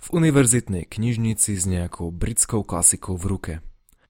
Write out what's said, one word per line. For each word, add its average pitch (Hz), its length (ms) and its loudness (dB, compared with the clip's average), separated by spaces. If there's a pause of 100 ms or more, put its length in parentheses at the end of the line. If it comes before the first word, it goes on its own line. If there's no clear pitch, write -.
v - 80 -12
univerzitnej 127 720 4
knižnici 113 720 -2
s 90 80 -2
nejakou 87 480 -4
britskou 104 480 -2
klasikou - 560 0
v 85 80 -6
ruke. 95 300 -4 (560)